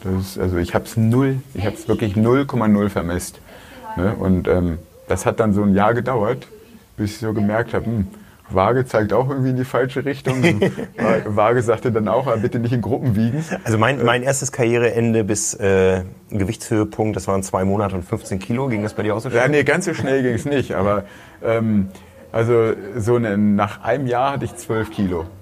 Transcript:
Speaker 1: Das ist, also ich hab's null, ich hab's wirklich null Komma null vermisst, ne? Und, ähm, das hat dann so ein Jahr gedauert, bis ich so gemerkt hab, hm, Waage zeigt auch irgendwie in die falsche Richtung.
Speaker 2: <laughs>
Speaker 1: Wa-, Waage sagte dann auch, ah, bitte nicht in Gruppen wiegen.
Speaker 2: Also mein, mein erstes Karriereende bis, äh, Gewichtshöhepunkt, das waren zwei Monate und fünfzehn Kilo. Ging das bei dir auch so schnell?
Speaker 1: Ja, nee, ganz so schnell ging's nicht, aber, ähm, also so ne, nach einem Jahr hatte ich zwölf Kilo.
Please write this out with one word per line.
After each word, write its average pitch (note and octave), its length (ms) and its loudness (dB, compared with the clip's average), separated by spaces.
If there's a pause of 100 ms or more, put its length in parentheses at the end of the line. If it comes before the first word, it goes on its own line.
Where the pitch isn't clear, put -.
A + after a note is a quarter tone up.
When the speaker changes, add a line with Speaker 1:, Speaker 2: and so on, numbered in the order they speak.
Speaker 1:
Das F#2+ 100 -2
ist, F#2+ 260 -4
also F#2 180 0
ich F2 180 -2
hab's - 200 -2
null, B2+ 420 2 (160)
ich G2 120 -4
hab's - 220 -6
wirklich G#2 280 0
null A#2+ 300 4
Komma A#2+ 220 0
null G#2 220 4
vermisst, F2 500 -6 (580)
ne? F#2+ 160 0
Und, F#2 340 0
ähm, F2 320 0 (280)
das F#2 180 -2
hat A2 140 0
dann A2 140 4
so G#2 100 2
ein G2+ 100 4
Jahr G#2 200 4
gedauert, A#2+ 540 -2 (500)
bis G#2 160 -2
ich - 40 -14
so A2 160 -4
gemerkt G#2+ 400 0
hab, F#2+ 120 -2
hm, A2 220 -2 (440)
Waage A#2 340 2
zeigt G#2+ 280 0
auch C3 160 2
irgendwie C3 220 0
in B2+ 60 0
die B2+ 60 -2
falsche C3 420 -2
Richtung. C3+ 380 -2
Speaker 2:
<laughs> E3 540 0
Speaker 1:
Wa-, G#2+ 380 0
Waage A2+ 260 4
sagte A2+ 300 0
dann G#2+ 160 0
auch, A#2+ 200 2
ah, A#2 80 2
bitte A2+ 220 -2
nicht A#2 160 0
in A#2+ 80 0
Gruppen G#2+ 340 0
wiegen. A#2+ 280 0 (200)
Speaker 2:
Also A2 140 0
mein, A#2+ 260 2
mein A#2+ 200 2
erstes C3+ 280 -2
Karriereende A#2 720 2
bis, G2+ 320 -2
äh, F#2+ 460 2 (300)
Gewichtshöhepunkt, G#2+ 840 -2
das F#2+ 120 -6
waren G2 160 0
zwei F#2+ 200 -2
Monate G2 320 0
und F2+ 100 -6
fünfzehn G2+ 340 -6
Kilo. A#2+ 280 -4
Ging A2 140 -2
das G#2 120 -4
bei G2+ 100 -6
dir A2 120 0
auch - 40 -2
so B2 100 -8
schnell? A#2 140 2
Speaker 1:
Ja, C3 40 2
nee, D3 160 4
ganz D#3 220 0
so E3+ 80 -4
schnell C3+ 300 0
ging's A#2+ 220 0
nicht, C#3+ 280 -2
aber, G2 300 0 (400)
ähm, A2 460 2 (420)
also A2+ 420 2 (240)
so A#2+ 220 2
ne, G#2+ 180 0
nach G#2 460 2
einem C3 240 -2
Jahr B2+ 260 0
hatte C3+ 120 -4
ich - 100 -8
zwölf A2 360 -4
Kilo. F2+ 340 -2 (160)